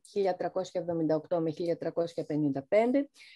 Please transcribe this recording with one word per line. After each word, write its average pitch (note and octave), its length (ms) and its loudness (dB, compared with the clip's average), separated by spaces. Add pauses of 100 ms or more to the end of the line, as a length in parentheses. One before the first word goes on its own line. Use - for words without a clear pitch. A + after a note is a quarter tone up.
χίλια G3 280 0
τριακόσια F3+ 460 -4
εβδομήντα E3 340 0
οκτώ D#3 260 0
με E3 80 0
χίλια E3 280 -2
τριακόσια E3 480 -4
πενήντα C#3+ 420 0
πέντε, B3 420 2 (260)